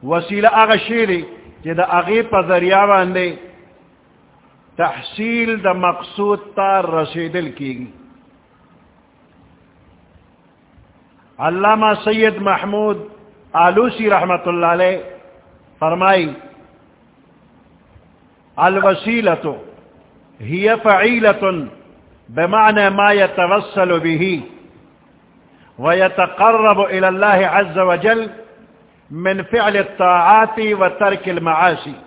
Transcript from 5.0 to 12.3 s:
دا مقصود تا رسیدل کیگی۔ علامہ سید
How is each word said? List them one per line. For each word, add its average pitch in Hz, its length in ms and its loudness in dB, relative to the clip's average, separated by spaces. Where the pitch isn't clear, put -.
دا 190 80 2
مقصود 180 680 -2
تا 196 280 0
رسیدل 165 720 -6
کیگی۔ 127 340 -10
علامہ 202 480 2
سید 220 320 2